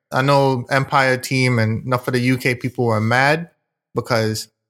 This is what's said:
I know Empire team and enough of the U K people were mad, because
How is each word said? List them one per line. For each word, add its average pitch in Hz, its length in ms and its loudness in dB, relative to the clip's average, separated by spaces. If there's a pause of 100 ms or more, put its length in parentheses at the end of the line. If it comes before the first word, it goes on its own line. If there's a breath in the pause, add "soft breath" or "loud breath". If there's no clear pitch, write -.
(120)
I 131 100 0
know 135 480 2
Empire 135 460 2
team 127 420 0
and 110 280 -2
enough 127 220 -2
of 127 60 -2
the 123 60 2
U 127 160 2
K 127 180 -2
people 123 320 -4
were 110 140 0
mad, 135 500 0 (440)
because 110 540 -2 (220)